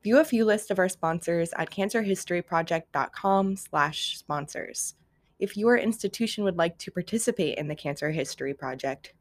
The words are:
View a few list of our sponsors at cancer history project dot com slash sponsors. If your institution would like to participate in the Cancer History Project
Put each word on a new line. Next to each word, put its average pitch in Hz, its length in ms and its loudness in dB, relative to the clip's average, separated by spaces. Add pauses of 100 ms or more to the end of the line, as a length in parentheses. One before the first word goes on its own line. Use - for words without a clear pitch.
View 226 160 6
a 311 60 8
few 226 200 2
list 202 260 2
of 190 80 2
our 185 100 4
sponsors 165 680 -2
at 160 140 -4
cancer 208 320 0
history 185 400 -2
project 165 500 0
dot 135 200 -2
com 196 440 2
slash - 600 -2
sponsors. - 760 -8 (440)
If 196 180 -4
your 233 200 4
institution 214 680 -2
would 185 120 0
like 170 220 0
to - 120 -12
participate 202 680 -2
in 151 100 -4
the 151 60 -4
Cancer 147 360 -4
History 139 440 -4
Project 135 680 -6